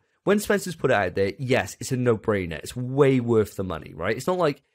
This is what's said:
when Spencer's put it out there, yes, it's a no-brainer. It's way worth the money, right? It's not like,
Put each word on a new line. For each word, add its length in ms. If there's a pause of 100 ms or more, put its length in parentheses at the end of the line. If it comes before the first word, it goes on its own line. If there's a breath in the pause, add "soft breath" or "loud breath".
(260)
when 140
Spencer's 360
put 160
it 60
out 180
there, 240
yes, 400
it's 140
a 40
no-brainer. 640
It's 160
way 460
worth 340
the 80
money, 320
right? 220
It's 100
not 100
like, 240 (140)